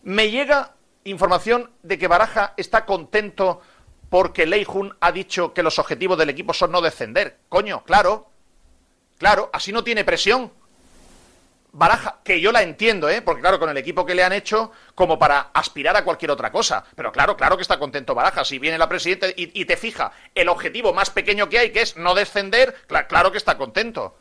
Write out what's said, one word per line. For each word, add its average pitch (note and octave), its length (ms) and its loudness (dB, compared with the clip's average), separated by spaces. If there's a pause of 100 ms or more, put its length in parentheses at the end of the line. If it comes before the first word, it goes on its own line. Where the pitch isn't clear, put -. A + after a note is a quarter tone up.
Me G#3+ 280 0
llega C#4 420 0 (300)
información G3 680 0 (120)
de E3+ 140 -6
que F3 100 -2
Baraja G3+ 500 2
está A3 280 -2
contento F#3 760 -2 (480)
porque F3+ 360 2
Lei G3 180 0
Jun G3 380 -6
ha F3 100 4
dicho F3+ 420 -4
que F3+ 100 0
los D#3+ 160 0
objetivos E3 380 0
del D#3 120 2
equipo D#3 240 -6
son E3+ 180 0
no F3 100 0
descender. C#3+ 580 -2 (100)
Coño, F#3+ 340 -2
claro, G3+ 460 2 (880)
claro, G3+ 360 4
así E3+ 180 -6
no A3+ 120 -2
tiene A3+ 220 -2
presión. G3+ 460 2 (1200)
Baraja, F#3+ 500 0
que F3+ 180 0
yo G3+ 100 4
la A#3 120 4
entiendo, F3+ 440 0
¿eh? G3+ 140 0
Porque C#3+ 200 -2
claro, F#3 180 4
con E3 100 0
el C#3+ 80 -4
equipo E3 280 -4
que F3 100 -2
le F3+ 80 4
han F3+ 100 2
hecho, G#3+ 380 -2 (240)
como F3 240 2
para C#3+ 340 2
aspirar D#3 420 -2
a G3+ 80 2
cualquier D#3+ 280 -2
otra A#2+ 200 -2
cosa. C3+ 320 -2 (120)
Pero A2+ 160 -8
claro, E3 260 0
claro D#3 180 2
que F3+ 60 -10
está F3+ 160 -2
contento C3+ 380 -6
Baraja. D3+ 280 0
Si C#3 140 -6
viene D#3 200 -4
la D#3+ 120 2
presidenta F3+ 400 -2
y, F3+ 240 -8
y F#3+ 120 -6
te E3+ 120 0
fija F#3 340 -6 (220)
el F3 160 2
objetivo G#3 420 -2
más F#3+ 200 0
pequeño G3+ 380 -2
que A3+ 100 2
hay, A#3 120 2
que A3 100 0
es - 140 -4
no F3 200 0
descender, G3+ 600 0 (120)
cla-, D#3 200 -2
claro F3+ 240 4
que G3+ 60 -8
está F#3 200 -2
contento. C#3 640 -6